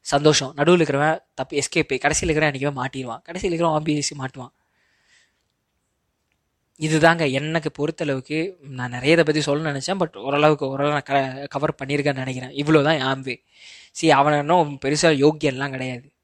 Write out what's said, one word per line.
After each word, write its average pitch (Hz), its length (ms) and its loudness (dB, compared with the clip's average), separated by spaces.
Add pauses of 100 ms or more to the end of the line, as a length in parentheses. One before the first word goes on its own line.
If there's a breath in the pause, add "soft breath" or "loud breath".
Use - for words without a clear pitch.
சந்தோஷம், 143 540 2
நடுவுல 165 260 4
இருக்கிறவன் 147 420 0 (100)
தப்பு, - 240 -8
escape, 147 360 -2
கடைசியில 147 280 -2
இருக்கிறவன் 151 320 0
என்னைக்குமே 135 300 -4
மாட்டிடுவான், 127 460 -8
கடைசியில 180 240 -4
இருக்கிறவன் 160 300 0
obviously 147 420 -4
மாட்டுவான். 131 260 -14 (2250)
இதுதாங்க 156 520 2
எனக்கு 151 400 -4
பொறுத்தளவுக்கு. 151 840 -6 (160)
நான் 127 200 -8
நிறைய 131 280 2
இதை 165 60 6
பத்தி 151 280 0
சொல்லணும்னு 151 440 -4
நினைச்சேன், 190 40 -8
but 160 180 -4
ஓரளவுக்கு, 143 500 2
ஓரளவு 139 260 -2
நான் 135 420 -2
க-, 139 120 -12
cover 143 360 -4
பண்ணியிருக்கேன்னு 143 320 -2
நினைக்கிறேன். 131 360 -8
இவ்வளவுதான் 143 680 2
Amway. 131 260 -10 (580 loud breath)
See, 160 80 4
அவன் 147 300 6
இன்னும் 147 460 2
பெருசா 151 160 0
யோக்கியன்லாம் 143 680 2
கிடையாது. 127 420 -10 (120)